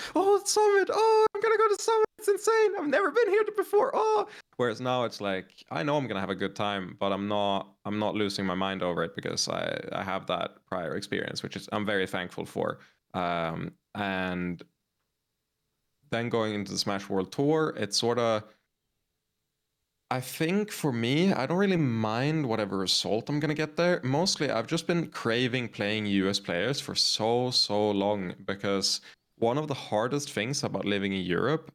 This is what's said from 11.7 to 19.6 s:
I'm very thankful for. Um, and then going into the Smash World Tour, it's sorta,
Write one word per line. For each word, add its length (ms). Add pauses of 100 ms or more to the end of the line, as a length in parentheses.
I'm 140
very 200
thankful 400
for. 340 (340)
Um, 580 (240)
and 680 (1500)
then 180
going 280
into 180
the 40
Smash 300
World 240
Tour, 460
it's 200
sorta, 460 (1700)